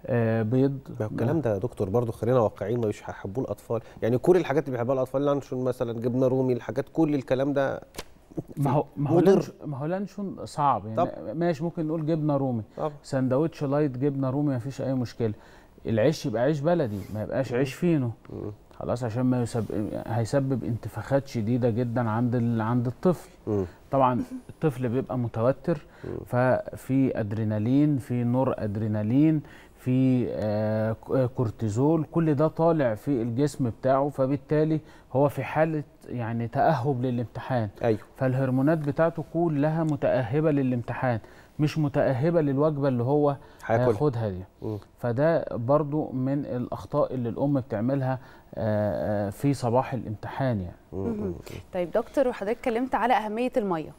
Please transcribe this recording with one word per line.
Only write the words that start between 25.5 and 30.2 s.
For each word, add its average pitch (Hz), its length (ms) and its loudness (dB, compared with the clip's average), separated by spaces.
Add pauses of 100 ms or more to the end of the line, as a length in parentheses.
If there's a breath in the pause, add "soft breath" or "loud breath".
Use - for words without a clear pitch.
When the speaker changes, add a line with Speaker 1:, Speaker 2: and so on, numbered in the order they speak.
Speaker 2:
مم. - 220 -8
Speaker 1:
ففي 127 920 0
أدرينالين، 113 800 2
في 120 260 -2
نور 127 340 2
أدرينالين، 107 840 2 (380 loud breath)
في، 127 500 2